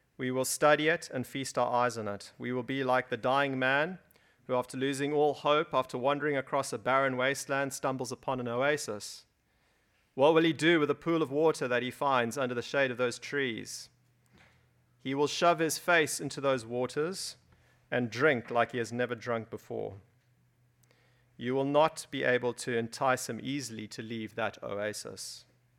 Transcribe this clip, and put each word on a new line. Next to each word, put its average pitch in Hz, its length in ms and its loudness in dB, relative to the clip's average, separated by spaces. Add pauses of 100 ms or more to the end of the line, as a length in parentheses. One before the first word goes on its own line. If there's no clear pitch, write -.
(180)
We 127 120 -4
will 131 140 0
study 151 440 4
it 165 220 0
and 127 160 -4
feast 135 300 -6
our 123 160 2
eyes 120 240 2
on 107 100 -6
it. 101 320 -8
We 123 140 -6
will 123 100 -2
be 135 220 -4
like 127 240 2
the 123 80 -4
dying 135 420 2
man 143 400 0 (480)
who, 127 80 -2
after 123 220 -2
losing 139 360 -2
all 147 220 4
hope, 151 380 2
after 131 240 0
wandering 143 400 0
across 135 360 -2
a 123 60 -4
barren 131 380 2
wasteland, 135 560 -2
stumbles 131 400 -4
upon 127 280 -4
an 123 60 -4
oasis. 123 760 -2 (920)
What 147 200 6
will 160 80 6
he 165 100 4
do 160 260 6
with 147 100 2
the 143 60 4
pool 165 280 0
of 131 100 -4
water 151 340 2
that 120 160 2
he 123 80 -4
finds 123 460 2
under 127 180 -2
the 120 60 -4
shade 135 300 0
of 117 80 -8
those 123 200 0
trees? 120 680 -6 (1120)
He 135 120 -4
will 143 120 2
shove 170 320 4
his 160 200 0
face 165 420 2
into 147 200 -8
those 135 240 0
waters 127 720 -4 (540)
and 123 200 0
drink 123 400 2
like 117 200 2
he 127 80 -4
has 113 140 -4
never 120 240 -2
drunk 113 340 -6
before. 107 460 -8 (1400)
You 123 200 -4
will 139 80 0
not 147 480 2
be 135 100 -4
able 123 320 2
to 123 220 -4
entice 127 520 0
him 113 140 -8
easily 117 460 -8
to - 140 -12
leave 110 340 -10
that 107 260 -4
oasis. 104 840 -8 (340)